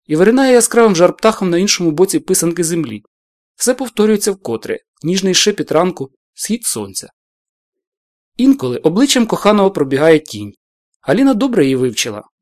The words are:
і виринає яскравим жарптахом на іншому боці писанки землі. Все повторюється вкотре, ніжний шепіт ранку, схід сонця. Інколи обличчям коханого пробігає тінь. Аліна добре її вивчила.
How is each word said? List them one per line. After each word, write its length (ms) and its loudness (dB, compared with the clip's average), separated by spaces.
і 100 -4
виринає 360 2
яскравим 440 4
жарптахом 540 2
на 80 0
іншому 320 0
боці 280 0
писанки 460 -2
землі. 380 -6
Все 180 0
повторюється 580 -2
вкотре, 460 -8
ніжний 320 -2
шепіт 380 -2
ранку, 380 -2
схід 300 -8
сонця. 440 -10
Інколи 400 0
обличчям 500 0
коханого 440 2
пробігає 480 2
тінь. 340 -14
Аліна 340 2
добре 300 0
її 120 0
вивчила. 460 -4